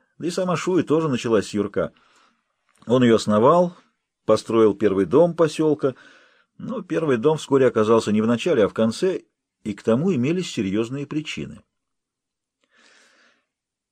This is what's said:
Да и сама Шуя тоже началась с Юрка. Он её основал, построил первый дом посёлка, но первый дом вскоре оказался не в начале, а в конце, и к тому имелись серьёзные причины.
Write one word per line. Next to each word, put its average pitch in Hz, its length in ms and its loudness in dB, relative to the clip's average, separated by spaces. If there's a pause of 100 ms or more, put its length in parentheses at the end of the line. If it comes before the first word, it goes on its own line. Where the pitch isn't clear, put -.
(180)
Да - 80 -8
и 175 40 -6
сама 180 260 -4
Шуя 180 260 0
тоже 160 260 0
началась 113 400 0
с - 60 -12
Юрка. 98 380 -4 (920)
Он 123 160 2
её 117 140 4
основал, 143 580 2 (520)
построил 110 480 2
первый 98 320 0
дом 160 280 2
посёлка, 156 600 0 (640)
но 240 240 -10
первый 156 340 -2
дом 147 220 0
вскоре 135 280 2
оказался 113 460 2
не 107 80 2
в 110 60 0
начале, 120 380 0
а 90 40 2
в - 60 -8
конце, 113 480 -2 (420)
и 107 80 -8
к 95 100 -12
тому 151 320 0
имелись 156 360 -2
серьёзные 117 560 -4
причины. - 560 -10 (2250)